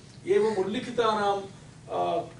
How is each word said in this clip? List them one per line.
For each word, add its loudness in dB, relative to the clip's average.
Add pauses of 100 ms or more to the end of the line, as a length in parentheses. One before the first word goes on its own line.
(260)
एवम् 4
उल्लिखितानां, 0 (480)
अ, -2 (140)